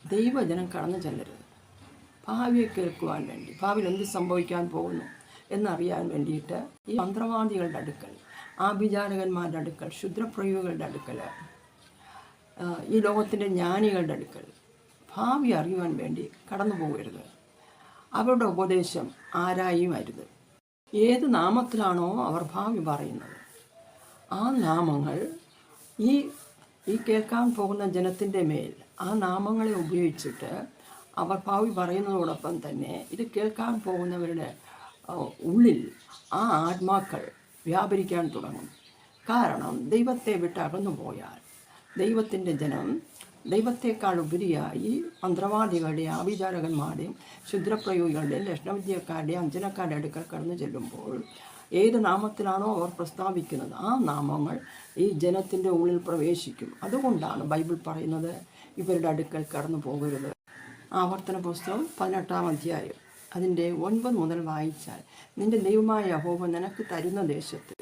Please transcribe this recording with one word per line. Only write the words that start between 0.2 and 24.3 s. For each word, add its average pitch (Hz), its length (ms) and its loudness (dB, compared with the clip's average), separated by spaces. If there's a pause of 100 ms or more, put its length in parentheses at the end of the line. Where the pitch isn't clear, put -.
കടന്നു 175 320 -4
ചെല്ലരുത്. - 340 -8 (880)
ഭാവിയെ 240 500 4
കേൾക്കുവാൻ 160 540 -2
വേണ്ടി, - 220 -12 (100)
ഭാവിയിൽ 202 300 2
എന്ത് 196 140 -2 (100)
സംഭവിക്കാൻ 175 480 0 (100)
പോകുന്നു 170 320 -4 (500)
എന്നറിയാൻ 175 560 0
വേണ്ടിയിട്ട് 151 460 -2 (340)
ഈ - 80 0
മന്ത്രവാദികളുടെ 202 840 0
അടുക്കൽ, - 320 -10 (540)
ആഭിചാരകന്മാരുടെ 196 920 0
അടുക്കൽ, 160 340 -8
ക്ഷുദ്രപ്രയോഗികളുടെ 190 920 -2
അടുക്കൽ, 127 280 -10 (1400)
ആ, 180 80 -6 (280)
ഈ 220 120 6
ലോകത്തിൻ്റെ 208 500 2
ജ്ഞാനികളുടെ 180 640 2
അടുക്കൽ - 280 -12 (640)
ഭാവി 247 400 2 (100)
അറിയുവാൻ 175 320 0 (100)
വേണ്ടി 156 220 -4 (240)
കടന്നു 202 340 0
പോകരുത്. 143 420 -6 (960)
അവരുടെ 233 340 6
ഉപദേശം 180 540 2 (360)
ആരായുമരുത്. 180 840 0 (680)
ഏത് 240 320 6 (120)
നാമത്തിലാണോ 185 720 4 (200)
അവർ 165 120 0 (120)
ഭാവി 202 360 0
പറയുന്നത്, 147 480 -4 (1000)